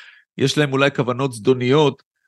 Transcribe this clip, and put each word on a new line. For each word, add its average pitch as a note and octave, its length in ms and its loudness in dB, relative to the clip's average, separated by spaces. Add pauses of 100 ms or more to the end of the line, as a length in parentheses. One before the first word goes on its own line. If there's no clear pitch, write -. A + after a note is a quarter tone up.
(380)
יש C3+ 200 0
להם C#3+ 140 0
אולי C#3 240 2
כוונות B2 360 -2
זדוניות, B2 680 0 (260)